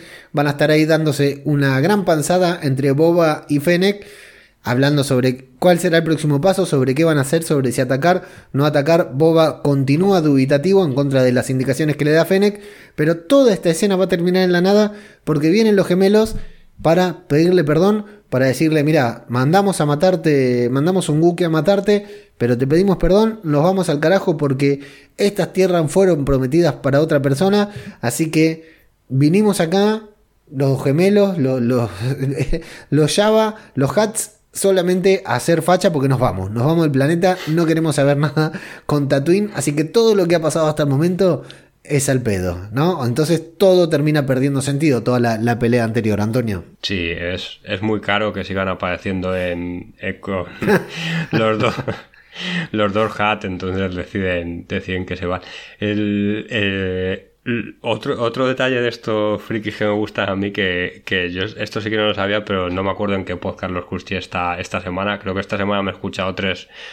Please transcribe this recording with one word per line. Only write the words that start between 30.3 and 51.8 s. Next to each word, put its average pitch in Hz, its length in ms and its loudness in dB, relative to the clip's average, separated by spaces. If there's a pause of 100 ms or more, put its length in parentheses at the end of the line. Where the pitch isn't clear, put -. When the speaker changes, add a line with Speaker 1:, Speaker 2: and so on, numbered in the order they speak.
Speaker 1:
los 135 320 0
gemelos, 190 540 2
lo-, 131 220 0
los, 120 300 0 (500)
<laughs> - 500 -4
los 151 260 2
Java, 214 400 2 (200)
los 135 200 0
Hats, - 420 -2 (160)
solamente 185 720 2
a 120 100 -2
hacer 160 260 0
facha 180 320 2
porque 135 160 0
nos 131 100 0
vamos, 95 300 -2
nos 117 160 -2
vamos 165 180 2
del 156 80 2
planeta, 170 460 2 (100)
no 165 200 0
queremos 160 300 0
saber 143 200 2
nada 156 360 0 (340)
con 147 200 0
Tatooine, 170 460 0
así 143 220 -4
que 156 80 0
todo 226 320 2
lo 185 120 2
que 170 80 2
ha 160 60 0
pasado 156 260 0
hasta 156 160 -2
el 143 60 0
momento 170 540 0 (400)
es 143 260 -2
al 131 120 0
pedo, 92 500 -2
¿no? 147 340 -2
Entonces 156 520 -2
todo 180 320 4
termina 151 360 2
perdiendo 135 360 0
sentido, 139 420 0
toda 123 160 0
la, 117 180 0
la 117 220 0
pelea 120 240 2
anterior, 110 380 -2
Antonio. 110 420 -2 (180)
Speaker 2:
Sí, 90 280 -4
es, 85 540 -8
es 95 180 -6
muy 107 200 -2
caro 104 320 -2
que 95 100 -6
sigan 95 240 -4
apareciendo 92 680 -4
en, 87 640 -6
en 95 200 -8
con 92 260 -6 (440)
<laughs> 165 420 -6
los 110 280 0
dos, 107 160 0 (960)